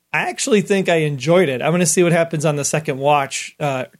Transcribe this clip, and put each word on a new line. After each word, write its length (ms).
I 160
actually 320
think 280
I 80
enjoyed 520
it. 120
I'm 100
gonna 140
see 180
what 80
happens 340
on 100
the 100
second 320
watch, 640
uh, 260